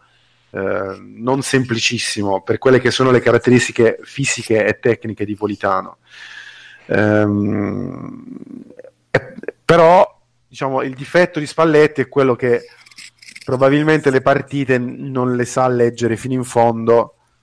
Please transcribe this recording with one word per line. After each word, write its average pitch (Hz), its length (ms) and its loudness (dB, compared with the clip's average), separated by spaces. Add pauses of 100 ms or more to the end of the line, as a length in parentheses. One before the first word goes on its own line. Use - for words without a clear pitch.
(520)
eh, 98 480 -6
non 110 420 -4
semplicissimo 113 1000 -4
per - 180 -4
quelle 127 200 4
che 123 120 0
sono 131 200 0
le 123 100 4
caratteristiche 117 840 2
fisiche 113 640 -4
e 107 140 -2
tecniche 110 460 -4
di 101 100 -8
Politano. 98 640 -4 (880)
Ehm, 101 1400 -2 (840)
eh, - 240 -4 (320)
però, 170 560 4 (260)
diciamo, 131 360 -6
il 131 100 -8
difetto 165 460 0
di 147 80 -6
Spalletti 151 540 2
è 123 60 -4
quello 135 280 2
che 120 300 0 (760)
probabilmente 143 680 2
le 131 100 2
partite 139 560 0
n-, 127 340 -8
non 127 240 -2
le 120 100 -2
sa 127 220 0
leggere 120 500 0
fino 127 180 -8
in 127 80 -4
fondo 117 720 2 (280)